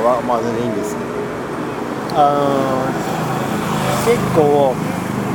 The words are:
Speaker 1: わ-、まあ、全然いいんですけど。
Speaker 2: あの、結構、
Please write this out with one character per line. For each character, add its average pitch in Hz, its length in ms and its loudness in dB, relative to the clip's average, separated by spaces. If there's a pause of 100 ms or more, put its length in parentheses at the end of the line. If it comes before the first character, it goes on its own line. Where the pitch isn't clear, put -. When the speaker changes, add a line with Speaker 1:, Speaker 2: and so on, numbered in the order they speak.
(160)
Speaker 1:
わ-、 117 80 -2
ま 120 120 0
あ、 117 60 0
全 117 140 -2
然 117 80 -2
い - 40 0
い - 20 0
ん 107 60 -2
で 101 80 -4
す - 120 -4
け - 80 -6
ど。 - 80 -6 (1040)
Speaker 2:
あ 143 180 6
の、 143 140 2 (1600)
結 233 100 4 (160)
構、 147 400 6 (600)